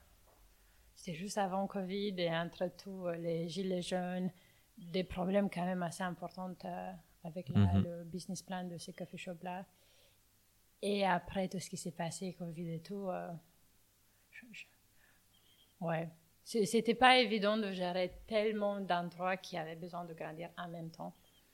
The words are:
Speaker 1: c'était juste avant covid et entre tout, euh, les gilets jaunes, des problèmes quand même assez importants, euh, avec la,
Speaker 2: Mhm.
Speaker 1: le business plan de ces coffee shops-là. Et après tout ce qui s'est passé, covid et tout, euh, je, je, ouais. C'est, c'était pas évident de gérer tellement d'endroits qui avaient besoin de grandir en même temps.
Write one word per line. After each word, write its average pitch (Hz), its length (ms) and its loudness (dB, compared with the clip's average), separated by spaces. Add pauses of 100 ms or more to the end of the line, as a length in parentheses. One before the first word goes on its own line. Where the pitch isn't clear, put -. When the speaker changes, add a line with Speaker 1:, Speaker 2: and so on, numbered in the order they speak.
(960)
Speaker 1:
c'était 165 200 -8
juste 196 220 -4
avant 190 300 2
covid 196 500 -2
et 170 160 4
entre 170 420 0
tout, 190 300 -8
euh, 170 100 0
les 170 320 0
gilets 180 340 0
jaunes, 180 480 0 (460)
des 175 280 -2
problèmes 190 460 2
quand 175 140 -2
même 185 200 0
assez 165 180 -4
importants, 180 520 -6 (100)
euh, 185 280 -6 (320)
avec 170 260 -8
la, - 100 4
Speaker 2:
Mhm. 95 240 8
Speaker 1:
le 170 200 -6
business 175 380 -8
plan 185 220 -6
de 175 140 -8
ces 175 140 -12
coffee 175 260 -10
shops-là. 180 460 -8 (1160)
Et 202 240 2
après 185 420 2
tout 185 120 -4
ce - 100 -8
qui 185 60 -8
s'est - 160 -6
passé, 170 460 -4
covid 170 360 -6
et 160 60 -4
tout, 196 280 -6
euh, 175 200 -4 (1000)
je, - 220 -20
je, - 120 -14 (1160)
ouais. 165 280 -2 (360)
C'est, 220 200 2
c'était 226 300 4
pas 254 240 10
évident 214 400 4
de 196 140 0
gérer 180 380 0 (160)
tellement 208 540 2
d'endroits 175 560 0
qui 185 220 -8
avaient 160 180 -6
besoin 175 300 -8
de 160 80 -10
grandir 160 420 -8
en 175 120 -8
même 165 220 -8
temps. 170 240 -10 (400)